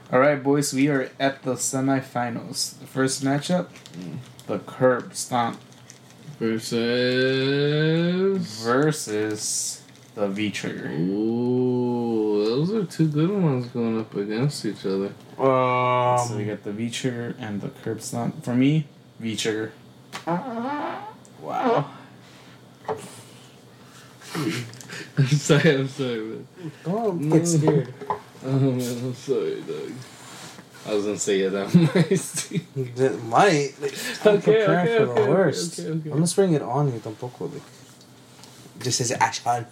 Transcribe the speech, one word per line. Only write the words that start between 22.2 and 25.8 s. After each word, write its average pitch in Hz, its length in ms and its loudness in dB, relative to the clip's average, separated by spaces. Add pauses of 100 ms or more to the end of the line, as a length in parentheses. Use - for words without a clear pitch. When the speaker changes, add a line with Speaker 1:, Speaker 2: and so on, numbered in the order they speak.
Speaker 2:
<laughs> 440 100 -4 (2250)
I'm 139 100 4
sorry, 147 480 4
I'm 135 120 0